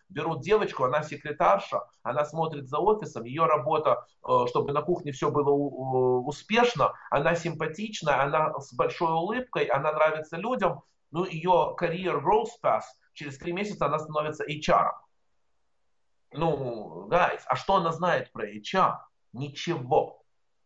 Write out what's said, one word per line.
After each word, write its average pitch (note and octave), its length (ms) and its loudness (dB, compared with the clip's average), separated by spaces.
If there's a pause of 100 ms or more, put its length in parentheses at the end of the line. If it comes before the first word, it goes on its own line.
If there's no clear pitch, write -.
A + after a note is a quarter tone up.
Берут D#3+ 320 -4
девочку, F#3+ 440 2
она D3+ 180 2
секретарша, D#3 800 0 (220)
она C#3 220 0
смотрит D3 440 -4
за D3 100 -2
офисом, F3+ 460 0
её D3 220 0
работа, D3+ 600 2 (160)
э, B2+ 260 2
чтобы C#3+ 240 0
на D3 100 0
кухне D#3 280 -2
всё D3+ 200 -2
было D3 200 2
у-, C#3+ 180 4
у-, C3 580 2
успешно, G3 680 2 (180)
она D#3 240 2
симпатичная, D#3+ 880 -2
она D3+ 380 0
с - 120 -16
большой D#3+ 400 0
улыбкой, F3 520 -2
она C#3+ 280 0
нравится D#3 440 0
людям, F#3+ 460 -2 (280)
ну, E3 140 -2
её E3+ 560 2
career E3 420 -2
growth A3 400 0
path A2 220 2 (300)
через C#3+ 240 -12
три F3 140 -6
месяца F#3 340 -4
она D3 120 0
становится D3+ 460 -4
H D3+ 260 -4
R. - 240 4 (1400)
Ну, A#2 760 -4
guys, E3 360 2
а B2+ 100 0
что G3 200 0
она E3 160 2
знает E3 400 -2
про A2 140 -8
H G#2+ 300 -6
R? D#3 240 4 (320)
Ничего. C#3 880 -2 (440)